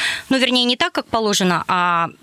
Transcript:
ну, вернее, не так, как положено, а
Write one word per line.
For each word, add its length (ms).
ну, 100
вернее, 260
не 100
так, 180
как 120
положено, 640
а 420